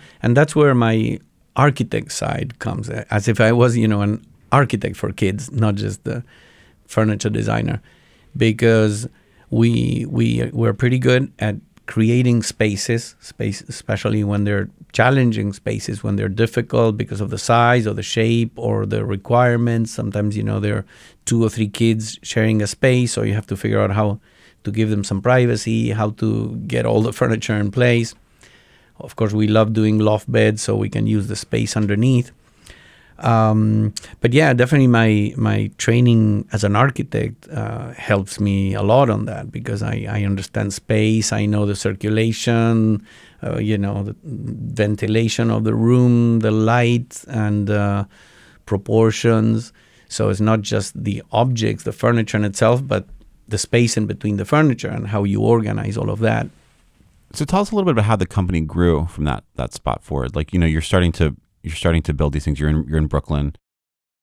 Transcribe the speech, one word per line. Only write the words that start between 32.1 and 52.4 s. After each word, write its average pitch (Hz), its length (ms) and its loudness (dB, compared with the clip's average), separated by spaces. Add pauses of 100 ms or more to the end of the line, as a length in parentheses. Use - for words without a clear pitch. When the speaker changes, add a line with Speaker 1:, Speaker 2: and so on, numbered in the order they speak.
Speaker 1:
Um, 110 760 2 (280)
but 120 120 2
yeah, 147 200 4
definitely 127 340 4
my, 110 480 4
my 104 420 -2
training 113 720 4
as 104 120 -2
an 101 120 0
architect, 117 760 -2
uh, 113 440 -8
helps 98 460 -4
me 98 340 0
a 101 100 -4
lot 123 260 4
on 107 160 0
that 107 260 -10
because 113 300 -8
I, 110 260 -4
I 104 180 -4
understand 98 480 -4
space, 110 600 0
I 104 120 0
know 104 200 0
the 101 100 -2
circulation, 110 1300 0 (360)
uh, - 160 -4
you 107 200 0
know, 101 260 -2
the 107 200 -8
ventilation 113 1300 -2
of 110 140 0
the 110 100 0
room, 117 640 4
the 107 120 0
light 117 760 0
and, 104 420 -2
uh, 101 340 0 (640)
proportions. 110 1080 2 (340)
So 110 220 -2
it's 98 120 -2
not 110 200 2
just 104 400 -6
the 101 300 -4
objects, 113 520 0
the 110 100 -6
furniture 113 440 0
in 104 60 2